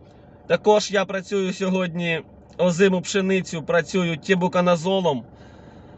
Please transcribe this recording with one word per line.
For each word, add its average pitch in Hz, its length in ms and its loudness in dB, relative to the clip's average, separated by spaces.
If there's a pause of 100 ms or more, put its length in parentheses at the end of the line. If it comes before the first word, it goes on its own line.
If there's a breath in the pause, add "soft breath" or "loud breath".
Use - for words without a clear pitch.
(480 loud breath)
Також 208 440 2
я 190 140 0
працюю 190 480 -4
сьогодні 175 680 -2 (360)
озиму 180 440 2
пшеницю, 185 640 -2
працюю 170 540 0
тібуканазолом 180 1040 0 (760 loud breath)